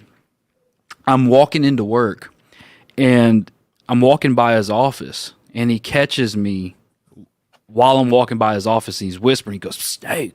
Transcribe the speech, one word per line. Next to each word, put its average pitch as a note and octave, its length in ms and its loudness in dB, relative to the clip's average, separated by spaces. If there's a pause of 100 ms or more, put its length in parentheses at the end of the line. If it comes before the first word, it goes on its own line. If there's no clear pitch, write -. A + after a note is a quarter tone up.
(1080)
I'm C3 200 2
walking C#3+ 380 4
into C3+ 200 0
work, A2 480 -4 (640)
and A#2 540 4 (380)
I'm A#2+ 120 0
walking C3+ 340 4
by A#2+ 220 2
his G#2 140 -2
office, A2 640 -4 (200)
and A#2 160 -4
he A#2 80 -2
catches C3 580 -4
me G2 400 -6 (880)
while B2 320 2
I'm B2+ 120 0
walking A#2+ 280 2
by A2 160 0
his G2+ 120 -4
office, A2 340 -4
and G2 60 -8
he's F2+ 140 -10
whispering. A#2 340 0
He G2 40 -12
goes, D#2+ 180 -14
Psst, - 300 -10
hey, C3 280 -6